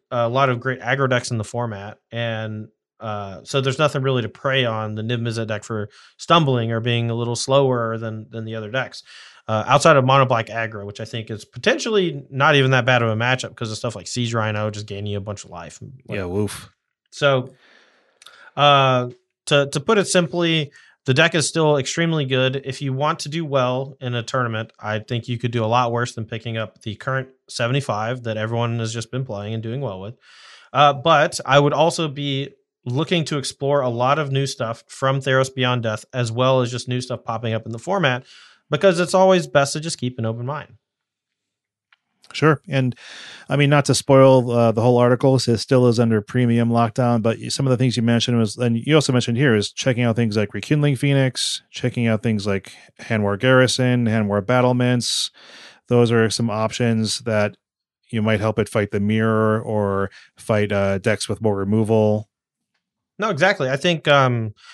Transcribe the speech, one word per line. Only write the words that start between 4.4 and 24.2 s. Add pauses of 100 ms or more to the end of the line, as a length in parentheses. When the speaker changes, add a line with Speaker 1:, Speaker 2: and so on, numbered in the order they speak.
Speaker 1:
on
the
Niv
Mizzet
deck
for (280)
stumbling
or
being
a
little
slower
than,
than
the
other
decks. (440)
Uh,
outside
of
mono
black
aggro,
which
I
think
is
potentially
not
even
that
bad
of
a
matchup
'cause
of
stuff
like
Siege
Rhino
just
gaining
you
a
bunch
of
life. (320)
Speaker 2:
Yeah,
woof. (440)
Speaker 1:
So, (1040)
uh, (360)
to,
to
put
it
simply, (340)
the
deck
is
still
extremely
good.
If
you
want
to
do
well
in
a